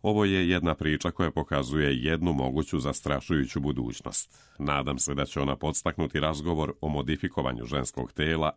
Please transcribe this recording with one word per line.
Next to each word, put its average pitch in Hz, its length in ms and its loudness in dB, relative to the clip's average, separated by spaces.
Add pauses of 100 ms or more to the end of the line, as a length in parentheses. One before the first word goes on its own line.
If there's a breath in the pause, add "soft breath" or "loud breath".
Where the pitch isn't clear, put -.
Ovo 104 220 4
je 95 240 4
jedna 85 260 4
priča 78 360 0
koja 80 200 0
pokazuje 71 680 0
jednu 80 360 2
moguću 69 460 0
zastrašujuću 71 800 0
budućnost. 62 800 -2 (200 loud breath)
Nadam 71 400 0
se 71 160 -2
da 69 100 0
će - 160 -4
ona 69 160 0
podstaknuti 78 640 -2
razgovor 76 600 -2
o 78 80 -2
modifikovanju 69 760 -2
ženskog 64 480 -4
tela 78 440 0